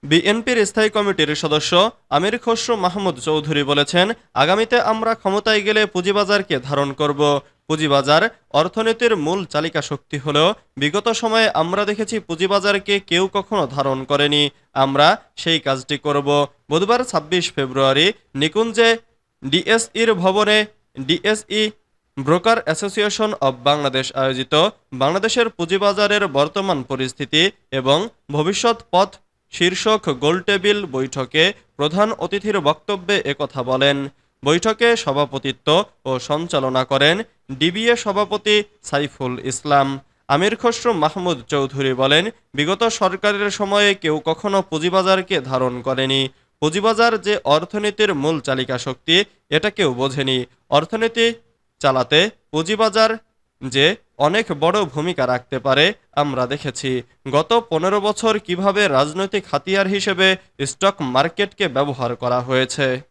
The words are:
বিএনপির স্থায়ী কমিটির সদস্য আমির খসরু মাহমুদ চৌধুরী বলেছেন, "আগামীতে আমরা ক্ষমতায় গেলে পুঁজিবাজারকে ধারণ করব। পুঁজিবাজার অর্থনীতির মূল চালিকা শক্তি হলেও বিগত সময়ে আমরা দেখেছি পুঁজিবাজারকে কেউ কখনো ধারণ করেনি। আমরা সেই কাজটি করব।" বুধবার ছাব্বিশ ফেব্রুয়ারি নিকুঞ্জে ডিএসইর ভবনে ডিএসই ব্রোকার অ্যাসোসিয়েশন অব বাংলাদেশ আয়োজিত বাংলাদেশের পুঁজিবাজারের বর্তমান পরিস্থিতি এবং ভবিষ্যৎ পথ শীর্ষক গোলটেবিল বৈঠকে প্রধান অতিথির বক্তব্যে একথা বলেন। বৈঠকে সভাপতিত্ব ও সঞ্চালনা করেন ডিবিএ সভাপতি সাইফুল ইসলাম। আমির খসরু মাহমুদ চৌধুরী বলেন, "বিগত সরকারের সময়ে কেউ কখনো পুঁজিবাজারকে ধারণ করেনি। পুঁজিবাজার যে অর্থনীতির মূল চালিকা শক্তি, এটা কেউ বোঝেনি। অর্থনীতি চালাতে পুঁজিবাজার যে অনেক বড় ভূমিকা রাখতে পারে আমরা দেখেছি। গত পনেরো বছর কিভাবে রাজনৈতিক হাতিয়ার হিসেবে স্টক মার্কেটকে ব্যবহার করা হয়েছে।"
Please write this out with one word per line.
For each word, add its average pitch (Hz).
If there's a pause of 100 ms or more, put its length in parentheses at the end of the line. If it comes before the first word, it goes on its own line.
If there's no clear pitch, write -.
বিএনপির 208
স্থায়ী 214
কমিটির 190
সদস্য 160 (200)
আমির 190
খসরু 233
মাহমুদ 180
চৌধুরী 151
বলেছেন, 143 (240)
"আগামীতে 214
আমরা 226
ক্ষমতায় 208
গেলে 214
পুঁজিবাজারকে 190
ধারণ 139
করব। 143 (260)
পুঁজিবাজার 151 (200)
অর্থনীতির 220
মূল 170
চালিকা 151
শক্তি -
হলেও 151 (220)
বিগত 151
সময়ে 226
আমরা 175
দেখেছি 208
পুঁজিবাজারকে 196
কেউ 185
কখনো 196
ধারণ 135
করেনি। 147 (220)
আমরা 143 (200)
সেই 165
কাজটি 135
করব।" 143 (240)
বুধবার 202
ছাব্বিশ 170
ফেব্রুয়ারি 135 (220)
নিকুঞ্জে 220 (480)
ডিএসইর 220
ভবনে 208 (340)
ডিএসই 214 (500)
ব্রোকার 175
অ্যাসোসিয়েশন 208
অব 135 (100)
বাংলাদেশ 139
আয়োজিত 135 (240)
বাংলাদেশের 196
পুঁজিবাজারের 202
বর্তমান 156
পরিস্থিতি 135 (200)
এবং 139 (220)
ভবিষ্যৎ 202
পথ 196 (380)
শীর্ষক 185
গোলটেবিল 185
বৈঠকে 135 (240)
প্রধান 185
অতিথির 202
বক্তব্যে 180
একথা 139
বলেন। 139 (360)
বৈঠকে 220
সভাপতিত্ব 143 (200)
ও 131
সঞ্চালনা 135
করেন 147 (300)
ডিবিএ 180
সভাপতি 208 (200)
সাইফুল 135
ইসলাম। 139 (280)
আমির 185
খসরু 233
মাহমুদ 165
চৌধুরী 139
বলেন, 143 (240)
"বিগত 175
সরকারের 202
সময়ে 202
কেউ 156
কখনো 190
পুঁজিবাজারকে 185
ধারণ 127
করেনি। 135 (320)
পুঁজিবাজার 214
যে 208
অর্থনীতির 202
মূল 147
চালিকা 131
শক্তি, 160 (260)
এটা 208
কেউ 165
বোঝেনি। 131 (240)
অর্থনীতি 226 (440)
চালাতে 143 (200)
পুঁজিবাজার 214 (480)
যে 135 (220)
অনেক 180 (140)
বড় 180
ভূমিকা 151
রাখতে 127
পারে 139 (180)
আমরা 135
দেখেছি। 127 (280)
গত 156
পনেরো 185
বছর 214
কিভাবে 196
রাজনৈতিক 165
হাতিয়ার 196
হিসেবে 190 (300)
স্টক 196
মার্কেটকে 160
ব্যবহার 127
করা 123
হয়েছে।" 131 (100)